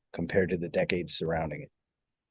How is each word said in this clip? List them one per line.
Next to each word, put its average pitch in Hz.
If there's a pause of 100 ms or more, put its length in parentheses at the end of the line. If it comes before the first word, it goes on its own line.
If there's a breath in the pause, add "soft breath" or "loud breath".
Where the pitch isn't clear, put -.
(140)
compared 87
to 92
the 82
decades 87
surrounding 80
it. - (600)